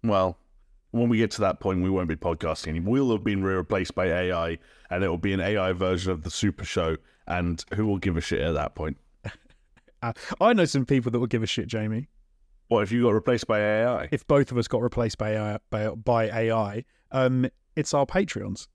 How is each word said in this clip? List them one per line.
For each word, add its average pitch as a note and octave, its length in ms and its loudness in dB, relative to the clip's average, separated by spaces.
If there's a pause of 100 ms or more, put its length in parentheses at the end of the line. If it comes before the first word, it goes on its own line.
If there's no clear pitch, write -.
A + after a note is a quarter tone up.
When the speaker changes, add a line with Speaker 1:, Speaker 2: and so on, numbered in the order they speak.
Speaker 1:
Well, F#2+ 340 2 (540)
when A#2+ 180 2
we A#2 80 4
get G#2+ 140 2
to - 100 -4
that F#2 180 0
point, F#2+ 220 0
we F#2 80 2
won't F#2 180 0
be D#2+ 80 -2
podcasting D#2+ 520 -4
anymore. E2+ 260 -2
We'll C3+ 200 2
have G#2 100 -2
been G2+ 200 0
re-, F#2+ 120 0
replaced F#2 400 -2
by F#2 100 0
A F2+ 260 0
I, E2+ 280 -2 (320)
and F#2 120 -2
it F#2+ 60 0
will F2 80 -2
be G2 160 0
an F#2 80 0
A G#2 160 0
I F#2 160 0
version F#2 380 0
of E2 100 -4
the F2 80 -8
Super - 340 -2
Show, D#2+ 340 -2 (280)
and F2 480 -4
who A2 140 0
will G2+ 100 0
give F2+ 180 0
a E2 60 -2
shit - 200 -4
at D#2+ 120 0
that D2 220 -4
point? D#2 220 -6 (280)
Speaker 2:
<laughs> F#2+ 60 -10 (720)
Uh, A#2 100 -4 (260)
I A#3 140 6
know F#3+ 120 6
some C#3 200 0
people B2 260 2
that A#2+ 80 2
will B2 80 2
give A2+ 140 0
a G#2+ 60 -2
shit, - 200 -4
Jamie. A2 400 -4 (600)
Speaker 1:
What, A2 160 4
if G2+ 80 -2
you A#2+ 100 2
got A#2+ 140 6
replaced A2+ 320 2
by G#2+ 120 4
A G#2+ 280 2
I? B2 240 -2
Speaker 2:
If - 160 -4
both C#3+ 240 4
of B2+ 80 -2
us A#2 80 -2
got A#2 160 -2
replaced A#2+ 340 -2
by A2 140 -2
A G#2+ 100 -2 (140)
I, G#2 40 -6 (120)
by, G#2+ 180 -2
by A2+ 360 2
A A2+ 260 0
I, A2 340 -2 (260)
um, B2+ 380 2 (260)
it's - 200 -2
our C#3 100 4
Patreons. - 680 -4